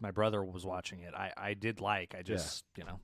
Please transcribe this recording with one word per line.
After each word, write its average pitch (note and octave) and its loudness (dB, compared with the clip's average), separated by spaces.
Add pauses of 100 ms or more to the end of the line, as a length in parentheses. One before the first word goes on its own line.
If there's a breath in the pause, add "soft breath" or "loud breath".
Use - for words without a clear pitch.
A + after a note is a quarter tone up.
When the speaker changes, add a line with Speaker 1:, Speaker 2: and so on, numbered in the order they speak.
Speaker 1:
my G#2 -2
brother G#2 4
was F#2 -4
watching F2+ -4
it, F2 -10
I, G2 -2
I G2+ -2
did G#2 0
like. G2 4
I G2 -6
Speaker 2:
Yeah. F2+ -8
Speaker 1:
just, F2+ -2 (120)
you F2 -8
know, F2+ -8